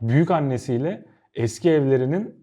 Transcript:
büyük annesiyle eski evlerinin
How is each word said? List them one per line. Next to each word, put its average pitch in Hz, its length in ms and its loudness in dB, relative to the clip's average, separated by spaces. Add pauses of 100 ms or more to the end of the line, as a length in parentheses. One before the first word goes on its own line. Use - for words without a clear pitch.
büyük 135 300 2
annesiyle 139 760 -2 (300)
eski 120 360 0
evlerinin 139 720 0